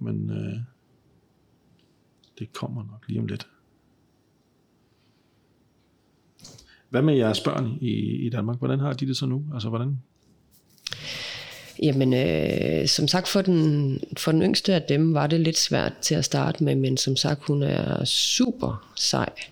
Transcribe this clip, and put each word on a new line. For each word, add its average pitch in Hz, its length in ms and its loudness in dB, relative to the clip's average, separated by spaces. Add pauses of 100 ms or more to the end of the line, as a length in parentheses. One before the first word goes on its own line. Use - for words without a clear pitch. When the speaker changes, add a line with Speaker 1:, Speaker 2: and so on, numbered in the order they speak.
Speaker 1:
men, 107 280 -6
øh, 107 300 -6 (1800)
det - 140 -10
kommer 123 380 -8
nok 110 160 -20
lige 113 120 -4
om 113 80 -4
lidt. - 200 -8 (3500)
Hvad 127 120 2
med 151 140 6
jeres 110 240 4
børn 131 420 -2
i, 110 440 -2
i 117 40 0
Danmark? 117 280 -4
Hvordan 127 220 0
har 143 140 -2
de 135 140 -4
det 131 100 -2
så 139 80 -4
nu? 131 180 -2 (100)
Altså, 113 160 -6
hvordan? 123 280 -2 (1900)
Speaker 2:
Jamen, 135 300 4
øh, 80 760 2
som - 200 2
sagt, 180 200 0
for 196 140 2
den, 156 580 2 (180)
for - 140 0
den 160 100 6
yngste 190 320 2
af 165 80 4
dem 156 320 4
var 147 140 2
det 165 120 2
lidt 160 180 2
svært - 440 0
til - 140 2
at 151 100 2
starte 135 380 0
med, 139 120 2
men 131 220 2
som 135 180 0
sagt, 147 320 -2
hun 143 160 2
er - 420 0
super - 920 -2
sej, - 340 -2 (220)